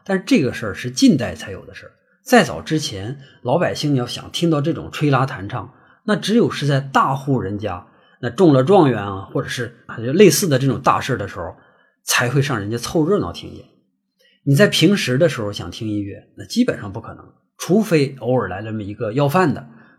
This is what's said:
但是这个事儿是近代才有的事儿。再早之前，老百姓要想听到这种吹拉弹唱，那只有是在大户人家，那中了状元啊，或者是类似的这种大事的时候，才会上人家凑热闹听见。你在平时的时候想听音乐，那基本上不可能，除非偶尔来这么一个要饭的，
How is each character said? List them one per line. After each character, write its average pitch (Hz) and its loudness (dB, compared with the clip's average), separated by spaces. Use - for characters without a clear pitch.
但 190 0
是 185 -6
这 240 4
个 120 -2
事 - -8
儿 95 -6
是 - -10
近 185 4
代 95 -4
才 - -12
有 90 -14
的 - -20
事 - -20
儿。 - -20
再 220 4
早 85 -8
之 156 -4
前， 117 -8
老 123 0
百 127 -2
姓 147 0
要 123 -2
想 - -14
听 170 -2
到 151 2
这 156 -2
种 117 -10
吹 151 -2
拉 135 2
弹 98 -10
唱， - -10
那 311 0
只 202 -2
有 190 4
是 - -6
在 139 2
大 147 0
户 135 -2
人 98 -6
家， 95 -8
那 120 -6
中 156 6
了 131 6
状 170 6
元 107 -2
啊， 98 -8
或 139 -4
者 - -12
是 120 -8
类 147 6
似 - 2
的 139 2
这 135 0
种 120 0
大 104 2
事 117 -4
的 101 -6
时 - -14
候， 90 -10
才 - -2
会 139 2
上 139 -4
人 101 -6
家 117 -2
凑 151 -2
热 190 2
闹 87 -6
听 90 -14
见。 92 -20
你 139 4
在 202 6
平 196 4
时 127 0
的 165 4
时 127 -4
候 104 -6
想 101 -12
听 107 -8
音 104 -2
乐， 98 -12
那 95 -16
基 - 0
本 - -2
上 98 -10
不 113 -10
可 - -14
能， - -18
除 208 2
非 156 2
偶 123 0
尔 104 -2
来 90 -8
这 110 -10
么 107 -6
一 101 -8
个 107 -6
要 143 2
饭 160 2
的， - -10